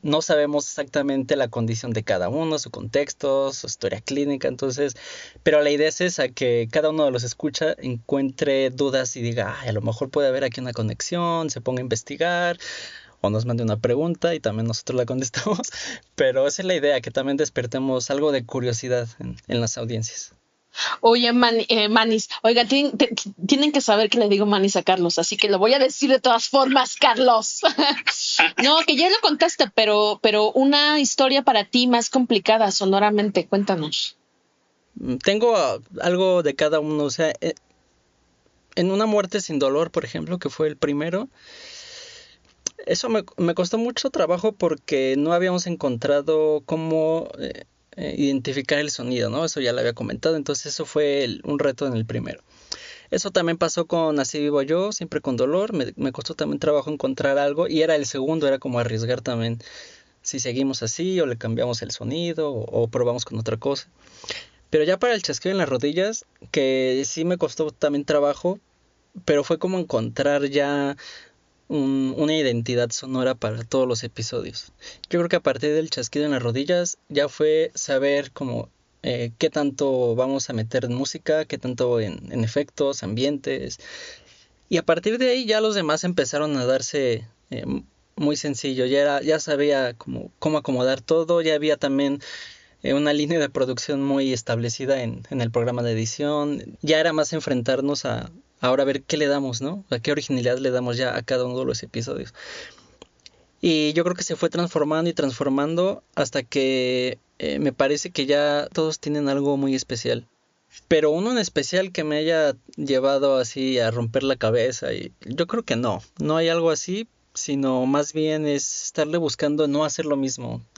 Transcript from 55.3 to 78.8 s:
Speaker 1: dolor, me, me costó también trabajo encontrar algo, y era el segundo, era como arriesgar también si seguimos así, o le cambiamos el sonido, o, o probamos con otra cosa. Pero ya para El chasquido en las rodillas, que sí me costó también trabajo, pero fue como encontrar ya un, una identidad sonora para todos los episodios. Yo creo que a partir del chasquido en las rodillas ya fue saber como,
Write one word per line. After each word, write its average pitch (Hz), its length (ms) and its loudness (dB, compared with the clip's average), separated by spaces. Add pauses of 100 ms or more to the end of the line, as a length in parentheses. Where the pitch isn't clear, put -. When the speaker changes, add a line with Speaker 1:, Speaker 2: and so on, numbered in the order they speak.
Speaker 1:
dolor, 165 380 0
me, 131 240 -4
me 139 140 -2
costó - 240 -8
también 147 240 -4
trabajo 151 320 0
encontrar 139 460 0
algo, 143 300 0
y 156 140 2
era 160 140 4
el 147 100 0
segundo, 147 420 -2
era 135 120 2
como 123 200 -2
arriesgar 113 420 -2
también 117 380 -2 (640)
si - 180 -8
seguimos 131 440 -2
así, 175 360 -2
o 160 60 4
le 120 120 -4
cambiamos 117 440 -2
el 113 100 -10
sonido, 156 600 -4
o, 117 320 -2
o 113 40 0
probamos 120 380 0
con 110 140 -8
otra 113 180 -4
cosa. 139 320 -4 (800)
Pero 156 140 4
ya 185 160 2
para 247 160 2
El 190 80 -4
chasquido 151 280 -4
en 196 60 0
las 170 120 0
rodillas, 151 560 0 (260)
que 131 540 2
sí 160 200 -4
me 180 120 0
costó 156 340 -2
también 143 340 0
trabajo, 147 540 0 (640)
pero 147 180 4
fue 160 140 0
como 185 220 -2
encontrar 139 640 0
ya 143 500 0 (720)
un, 135 480 0
una 156 180 2
identidad 120 560 0
sonora 131 440 -2
para 113 280 -6
todos 127 240 0
los 120 160 -4
episodios. - 720 -10 (360)
Yo 175 100 0
creo 170 100 0
que 175 80 2
a - 40 0
partir 147 320 0
del 160 160 0
chasquido 143 360 -4
en 147 60 -2
las 127 120 -2
rodillas 151 540 -2 (100)
ya 143 220 0
fue 156 460 2
saber 139 560 0
como, 117 380 -6 (320)